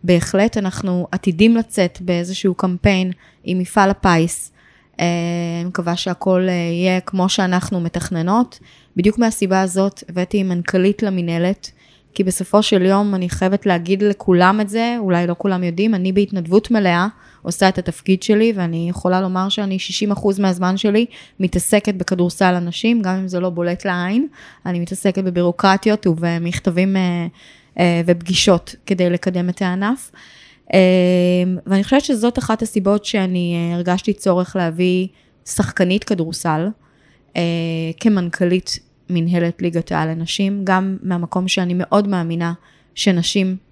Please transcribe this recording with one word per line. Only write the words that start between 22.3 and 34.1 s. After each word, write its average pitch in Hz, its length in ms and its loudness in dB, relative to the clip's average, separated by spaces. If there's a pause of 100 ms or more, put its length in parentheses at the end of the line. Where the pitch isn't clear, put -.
הנשים, 180 480 0
גם 185 140 -2
אם 190 120 -4
זה 180 120 -4
לא 180 100 -2
בולט 175 340 -4
לעין, 190 420 0 (400)
אני 175 140 -2
מתעסקת 190 440 -2
בבירוקרטיות 185 840 2
ובמכתבים, 170 880 0
אה, 175 300 -2 (520)
אה, 170 280 2
ופגישות 175 680 2 (120)
כדי 180 240 0
לקדם 180 380 -2
את 180 140 -4
הענף. 196 480 -2 (640)
אה, - 40 6 (880)
ואני 196 180 2
חושבת 269 200 2
שזאת 240 340 0
אחת 226 240 -2
הסיבות 208 420 0
שאני, 180 520 -2
אה, 170 200 -2
הרגשתי 180 360 0